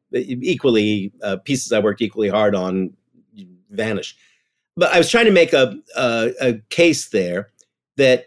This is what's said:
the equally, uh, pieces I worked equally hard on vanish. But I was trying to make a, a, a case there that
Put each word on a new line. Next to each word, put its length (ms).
the 320
equally, 720
uh, 160
pieces 340
I 60
worked 240
equally 260
hard 260
on 400
vanish. 440
But 160
I 60
was 120
trying 140
to 60
make 240
a, 240
a, 440
a 120
case 400
there 400
that 300